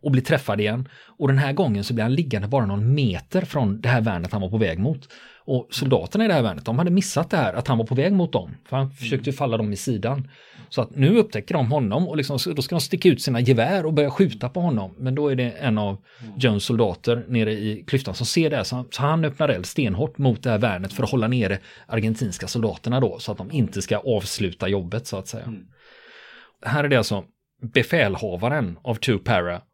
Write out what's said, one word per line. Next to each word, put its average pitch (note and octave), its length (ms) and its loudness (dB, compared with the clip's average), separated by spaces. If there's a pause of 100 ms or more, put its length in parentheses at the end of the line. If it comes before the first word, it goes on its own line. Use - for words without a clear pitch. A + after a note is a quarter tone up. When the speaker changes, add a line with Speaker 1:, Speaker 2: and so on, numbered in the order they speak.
Speaker 1:
och D3 100 0
blir C3 100 6
träffad A#2 400 0
igen. A2+ 280 -2 (300)
Och D3 80 0
den C3+ 100 4
här C#3 160 2
gången A#2 300 0
så A#2 100 -4
blir A2 100 0
han B2 120 2
liggande A2 320 -2
bara B2 180 2
någon G#2 300 2
meter C3+ 460 0
från A2+ 400 -2
det A#2+ 80 0
här B2 120 4
värnet F#2 300 -2
han G2+ 100 -4
var F#2 80 -4
på A2 80 -2
väg F2 220 0
mot. C3+ 300 -2 (360)
Och B2+ 260 -2
soldaterna C#3 540 0
i - 20 2
det F#3+ 60 2
här D3 80 4
värnet, G#2+ 240 -2
de A#2 120 -2
hade F3 140 2
missat F#3+ 380 2
det G3+ 80 0
här, G#2+ 160 2
att B2 140 -4
han B2 100 2
var A2+ 80 0
på B2 100 -2
väg D#3+ 180 4
mot F3+ 180 2
dem. F2+ 240 -2 (100)
För C3 120 -6
han C#3 80 2
Speaker 2:
Mm. C3+ 100 -8
Speaker 1:
försökte C3+ 340 -4
ju C3+ 60 -4
falla A#2+ 220 0
dem G#2+ 160 0
i - 20 -4
sidan. B2 520 -2 (420)
Så - 120 -2
att A#2+ 140 -4
nu D3 220 6
upptäcker G#3+ 360 0
de A2+ 180 0
honom C#3 360 2
och D#3 100 -4
liksom, C#3 220 -2
så - 140 -4
då D3+ 80 -2
ska D3 140 -4
de D#3+ 60 0
sticka F3+ 280 2
ut - 120 2
sina A#2+ 180 0
gevär C3 460 4
och D#3+ 80 0
börja C#3+ 180 4
skjuta C#3 380 0
på F3+ 100 -6
honom. G#2+ 380 -2
Men C3 180 -2
då D3 120 0
är C3+ 80 2
det B2 140 0
en A#2 280 0
av G2+ 240 -2 (200)
Speaker 2:
Mm. A2 160 -14
Speaker 1:
Jones A2+ 260 2
soldater A#2 640 0
nere A2+ 260 2
i G#2+ 340 -4
klyftan C3 280 -2
som B2 100 -4
ser D#3+ 240 2
det C#3+ 60 -2
här. G#2+ 80 0
Så B2+ 120 -6
han, B2+ 160 -6
så - 100 -6
han D#3 240 2
öppnar C#3+ 240 0
eld F#2 160 0
stenhårt A#2+ 520 -2
mot C3 260 2
det B2+ 60 -2
här A2 80 2
värnet G2 360 -2
för B2+ 100 -2
att A2 60 -2
hålla A2+ 180 0
nere G#2 320 0 (280)
argentinska A2 600 -2
soldaterna A#2 520 -2
då, A#2 200 0
så - 120 -8
att G2+ 60 -6
de F#2+ 140 -12
inte B2 300 0
ska - 160 -2
avsluta G2+ 680 -2
jobbet, G2 400 -4
så - 100 -8
att F#2+ 100 -10
säga. - 180 -12
Speaker 2:
Mm. G#2+ 160 -10 (1040)
Speaker 1:
Här C#3+ 180 0
är D3 40 0
det C#3 100 4
alltså G#2 260 0 (500)
befälhavaren A2 1080 0
av A#2 120 -2
Two A2 220 0
Para F2 440 0 (120)